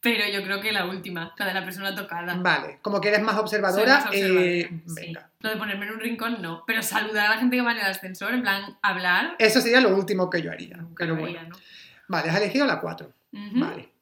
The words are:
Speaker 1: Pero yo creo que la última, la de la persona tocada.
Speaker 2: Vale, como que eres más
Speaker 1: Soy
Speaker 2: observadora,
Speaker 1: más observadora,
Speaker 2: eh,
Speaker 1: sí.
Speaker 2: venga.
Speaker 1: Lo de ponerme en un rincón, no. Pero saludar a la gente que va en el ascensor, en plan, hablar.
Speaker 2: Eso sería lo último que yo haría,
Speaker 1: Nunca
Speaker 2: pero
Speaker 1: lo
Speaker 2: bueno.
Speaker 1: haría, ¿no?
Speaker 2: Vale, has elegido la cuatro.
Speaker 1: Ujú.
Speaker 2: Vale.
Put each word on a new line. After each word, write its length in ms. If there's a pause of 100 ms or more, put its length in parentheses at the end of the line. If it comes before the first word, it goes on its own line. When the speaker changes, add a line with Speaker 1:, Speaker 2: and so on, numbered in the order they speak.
Speaker 1:
Pero 300
yo 120
creo 180
que 100
la 140
última, 520
la 80
de 80
la 120
persona 280
tocada. 420
Speaker 2:
Vale, 460
como 200
que 80
eres 120
más 140
Speaker 1:
Soy 80
Speaker 2:
observadora, 520
Speaker 1:
más 120
observadora, 380
Speaker 2:
eh, 240 (160)
Speaker 1:
sí. 100
Speaker 2:
venga. 340 (120)
Speaker 1:
Lo 80
de 80
ponerme 300
en 60
un 60
rincón, 420
no. 240
Pero 160
saludar 440
a 60
la 60
gente 200
que 40
va 120
en 60
el 60
ascensor, 480
en 80
plan, 400
hablar. 580
Speaker 2:
Eso 200
sería 220
lo 140
último 340
que 120
yo 100
haría, 260
Speaker 1:
Nunca 260
Speaker 2:
pero 120
Speaker 1:
lo 60
Speaker 2:
bueno. 180
Speaker 1:
haría, 100
¿no? 80 (500)
Speaker 2:
Vale, 220
has 80
elegido 280
la 140
cuatro. 320 (220)
Speaker 1:
Ujú. 260
Speaker 2:
Vale. 300 (120)